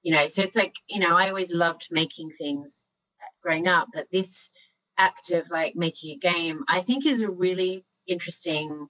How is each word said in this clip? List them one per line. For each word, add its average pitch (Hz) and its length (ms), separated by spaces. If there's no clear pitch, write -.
you 165 100
know, 147 140
so 196 160
it's 190 120
like, 202 200
you 208 120
know, 175 180
I 190 120
always 190 220
loved 170 380
making 160 420
things 143 560
growing 165 260
up, 175 260
but - 180
this 185 400
act 190 320
of, 165 180
like, 160 260
making 160 360
a 143 60
game, 170 500
I 180 140
think 269 240
is 254 160
a 202 100
really 185 540
interesting 170 840